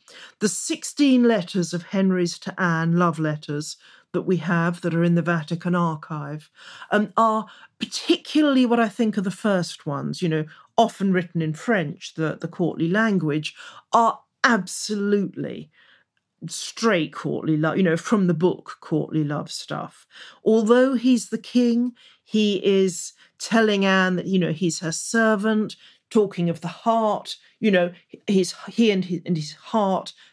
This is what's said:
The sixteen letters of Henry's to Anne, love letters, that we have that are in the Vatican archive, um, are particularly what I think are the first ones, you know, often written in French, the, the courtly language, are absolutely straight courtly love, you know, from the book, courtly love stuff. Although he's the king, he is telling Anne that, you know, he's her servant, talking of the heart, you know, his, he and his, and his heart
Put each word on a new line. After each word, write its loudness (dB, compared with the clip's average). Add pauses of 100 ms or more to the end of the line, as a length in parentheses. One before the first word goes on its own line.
(400)
The 0
sixteen 0
letters 0
of -6
Henry's 0
to -12
Anne, 2
love 2
letters, -4 (340)
that -2
we 2
have -2
that -4
are 2
in 4
the 2
Vatican -2
archive, -6 (420)
um, 0
are 2 (320)
particularly 2
what 2
I 2
think -2
are -2
the -2
first -2
ones, -6
you 0
know, 0 (320)
often 2
written -2
in -2
French, -4
the, -4
the -8
courtly -2
language, 0 (380)
are 2 (240)
absolutely -2 (800)
straight -2
courtly -2
love, 0
you 4
know, 2
from 0
the 2
book, -2
courtly -4
love -6
stuff. -12 (380)
Although 4
he's 2
the -4
king, 0 (300)
he 0
is 2 (260)
telling 2
Anne 4
that, -6
you 2
know, 2
he's -2
her -6
servant, 0 (340)
talking 0
of -6
the -8
heart, -2 (220)
you 2
know, 4 (360)
his, 2 (140)
he 4
and 2
his, -6
and 0
his -8
heart -2 (200)